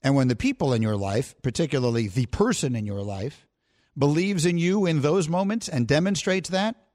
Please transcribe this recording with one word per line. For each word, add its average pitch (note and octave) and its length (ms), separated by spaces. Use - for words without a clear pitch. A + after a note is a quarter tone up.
And C3+ 140
when C3 140
the B2 80
people F#3+ 360
in A#2 80
your A2 160
life, G2 460
particularly B2 640
the A2+ 200
person E3 500
in G#2 100
your G2+ 160
life, G2+ 460
believes D#3+ 480
in F3 120
you F#3 280
in D#3+ 140
those D#3 280
moments G3 400
and A#2+ 200
demonstrates F#3 600
that G3 260